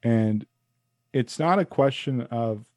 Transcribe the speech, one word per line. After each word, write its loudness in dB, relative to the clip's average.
And 2
it's -2
not 2
a 0
question 0
of -4